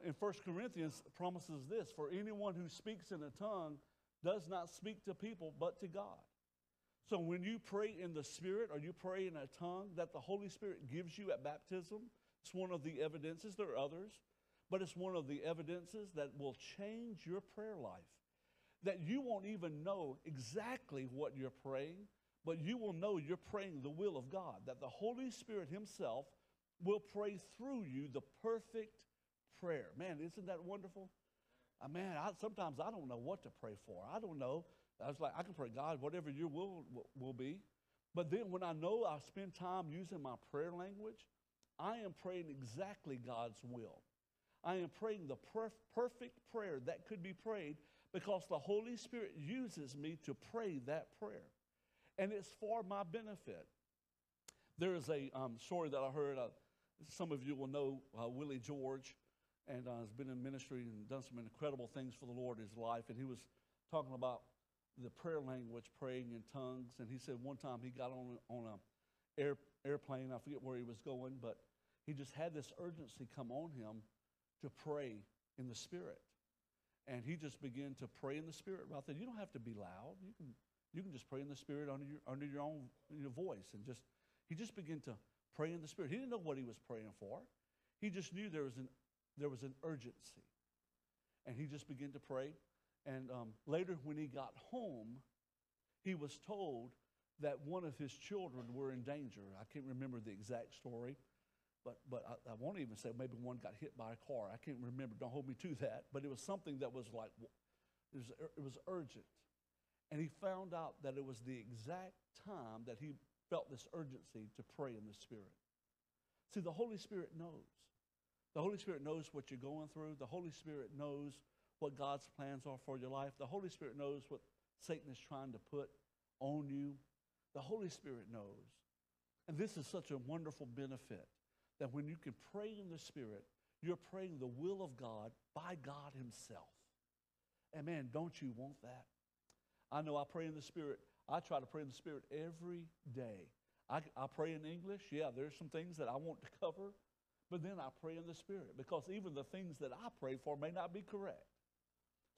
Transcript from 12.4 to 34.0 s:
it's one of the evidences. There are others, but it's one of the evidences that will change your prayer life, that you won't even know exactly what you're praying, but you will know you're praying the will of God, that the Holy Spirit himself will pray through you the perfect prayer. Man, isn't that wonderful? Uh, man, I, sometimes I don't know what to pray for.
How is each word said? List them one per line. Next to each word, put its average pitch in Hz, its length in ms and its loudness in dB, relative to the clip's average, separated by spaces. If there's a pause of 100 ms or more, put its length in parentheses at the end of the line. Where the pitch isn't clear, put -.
it's - 120 -8
one 185 160 4
of 160 140 4
the 156 180 2
evidences. 165 540 0
There 196 140 4
are 117 60 4
others, 165 440 2 (500)
but 190 100 8
it's 185 140 0
one 185 220 2
of 151 100 4
the 143 160 0
evidences 170 680 0
that 143 260 0
will 139 160 0
change 214 720 -4
your 185 140 2
prayer 214 360 -6
life, 92 300 -6 (800)
that 185 160 6
you 220 220 4
won't 208 240 2
even 170 360 0
know 165 420 2
exactly 147 880 0
what 135 260 2
you're 131 140 0
praying, 147 560 -2 (380)
but 165 160 4
you 214 180 4
will 214 140 2
know 190 240 4
you're 156 200 4
praying 190 460 0
the 143 80 0
will 170 260 4
of 127 140 -2
God, 170 360 0
that 127 120 -4
the 131 100 -4
Holy 240 440 2
Spirit 196 360 -2
himself 156 580 0 (540)
will 202 200 8
pray 208 380 2 (180)
through 247 280 0
you 139 280 0
the 131 100 0 (200)
perfect 220 520 2 (640)
prayer. 143 360 4
Man, 160 240 0
isn't 170 260 -2
that 175 160 0
wonderful? 190 480 -6 (720)
Uh, 135 60 -4
man, 175 280 2
I, 165 140 4 (100)
sometimes 180 380 2
I 170 120 4
don't 175 180 -4
know 120 100 0
what 170 240 0
to 120 80 -8 (100)
pray 110 140 -4 (100)
for. 95 200 -6 (100)